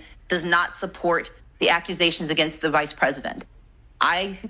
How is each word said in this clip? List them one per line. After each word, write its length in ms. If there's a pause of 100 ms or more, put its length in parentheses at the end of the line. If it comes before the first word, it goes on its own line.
(300)
does 160
not 320
support 520 (300)
the 120
accusations 580
against 320
the 80
vice 240
president. 500 (560)
I 400 (100)